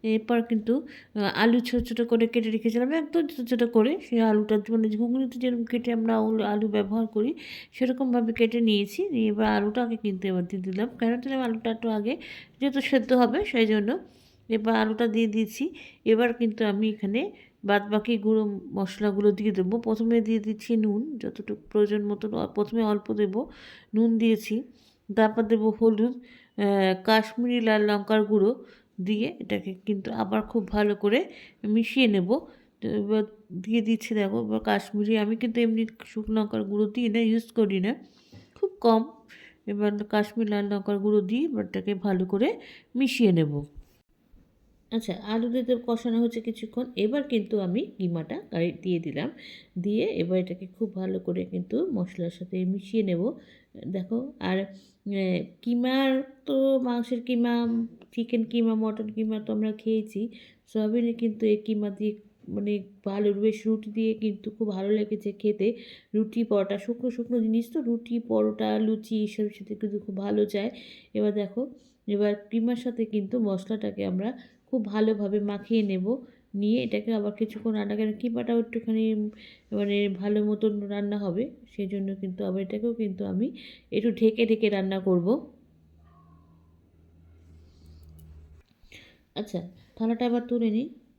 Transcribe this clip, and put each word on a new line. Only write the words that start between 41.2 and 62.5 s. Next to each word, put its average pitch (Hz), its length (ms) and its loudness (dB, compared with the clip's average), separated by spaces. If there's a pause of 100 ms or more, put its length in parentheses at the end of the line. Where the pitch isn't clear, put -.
দিয়ে 220 240 0
এবার 233 200 -2
এটাকে 190 300 -4
ভালো 185 320 0
করে 226 320 0 (380)
মিশিয়ে 240 360 4
নেব। 147 300 2 (1300)
আচ্ছা, 226 200 -4 (120)
আলু 226 240 -2
দিয়ে 240 160 0
তো 247 220 2
কষানো 233 340 0
হচ্ছে 233 200 0
কিছুক্ষণ, 226 440 -6 (120)
এবার 220 260 0
কিন্তু 220 380 0
আমি 190 260 -2 (120)
কিমাটা 170 440 -4 (100)
গায়ে 170 200 0 (100)
দিয়ে 180 180 0
দিলাম, 165 300 -4 (480)
দিয়ে 208 260 0
এবার 185 340 0
এটাকে 185 280 -6
খুব 196 280 -8
ভালো 190 240 -4
করে 180 260 -4
কিন্তু 185 460 -4
মশলার 180 400 -4
সাথে 185 340 -6
মিশিয়ে 196 380 -2
নেব। 190 300 0 (540)
দেখো, 226 540 -4
আর, 185 200 -2
আহ, 196 840 -4 (180)
কিমার 262 600 2 (240)
তো 269 320 4
মাংসের 240 440 -2
কিমা, 233 640 0 (260)
চিকেন 233 320 0
কিমা, 226 300 2
মটন 220 340 -2
কিমা 220 320 -4
তো 220 120 -6
আমরা 214 200 0
খেয়েছি, 220 560 -2 (380)
সয়াবিনে 226 460 0
কিন্তু 226 340 -2
এই 208 100 6
কিমা 208 340 -2
দিয়ে 208 260 -4 (320)
মানে 202 340 -4 (220)